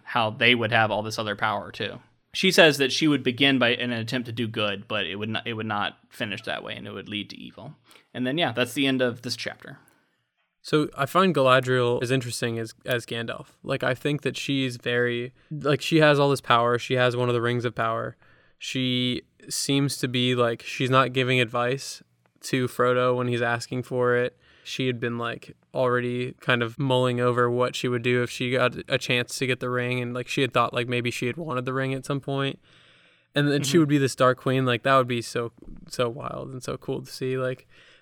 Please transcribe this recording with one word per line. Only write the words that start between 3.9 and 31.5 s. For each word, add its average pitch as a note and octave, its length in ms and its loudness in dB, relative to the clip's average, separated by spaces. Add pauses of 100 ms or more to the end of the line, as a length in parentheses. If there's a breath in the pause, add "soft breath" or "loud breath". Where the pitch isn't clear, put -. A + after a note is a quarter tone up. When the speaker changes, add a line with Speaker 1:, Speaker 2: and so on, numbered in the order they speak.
Speaker 1:
attempt A#2 340 -4
to A#2+ 60 -10
do A#2 160 -4
good, G#2 400 -4
but G#2 180 -2
it F#2 100 -6
would G#2+ 120 -6
not, A2 180 -6
it A#2 80 -4
would A2 120 -6
not G#2 320 -4 (100)
finish G#2+ 340 -8
that B1+ 200 -6
way, A2+ 120 -10
and A2+ 120 -12
it G#2 60 -12
would G2+ 180 -12
lead G#2 200 -6
to - 80 -18
evil. C3+ 360 -18 (400 soft breath)
And B2+ 120 -4
then, C#3 120 -2
yeah, D3 140 2
that's A#2+ 220 0
the C#3 120 2
end C3 160 2
of A#2 200 0
this A#2+ 140 -6
chapter. - 420 -12 (840)
Speaker 2:
So D3+ 340 0
I C#3 100 -2
find F#3 280 4
Galadriel B2+ 680 4
as A#2+ 80 -2
interesting A#2+ 480 -2
as, A2+ 160 -10 (100)
as A#2+ 220 -2
Gandalf. A#2 420 -8 (140)
Like, C3+ 220 -4
I B2+ 100 0
think D3 280 -2
that B2+ 140 -2
she's C3+ 420 -2
very, A#2+ 540 -2 (180 soft breath)
like, C#3+ 300 0
she - 180 2
has D3 200 6
all C#3+ 120 4
this C3 100 2
power. A#2+ 380 4
She - 160 -4
has B2 220 4
one B2 120 0
of A#2+ 60 2
the A#2 80 0
rings A#2+ 220 0
of A#2 100 -4
power. A#2 420 -4 (420 soft breath)
She B2 640 -2 (260)
seems C#3 500 0
to C3+ 100 -2
be, B2 260 0
like, A#2 280 0
she's - 280 -2
not C3 220 4
giving B2+ 280 2
advice B2 640 -2 (400)
to B2+ 240 0
Frodo B2 500 2
when B2 120 -2
he's A#2+ 140 0
asking A#2+ 420 -2
for B2 320 2
it. B2 200 -2 (280 soft breath)
She C3 240 -4
had A#2+ 100 -2
been, A#2 180 -4
like, A#2 400 -8 (160)
already B2 680 0
kind B2 200 0
of A#2 160 -4
mulling B2+ 440 2
over B2 280 2
what B2 280 0
she - 100 -2
would B2 160 0
do B2 220 2
if A#2+ 60 -4
she B2 200 -4
got B2 240 2 (140)
a C3+ 100 0
chance B2 400 -2
to C3+ 80 -2
get B2+ 140 -2
the B2 100 -4
ring, B2 300 -2
and, A#2+ 120 -6
like, B2 140 -6
she - 140 -2
had B2+ 120 0
thought, A#2+ 220 2
like, B2 140 -2
maybe A#2+ 240 -2
she B2 160 -4
had A#2+ 80 -4
wanted C#3 280 -6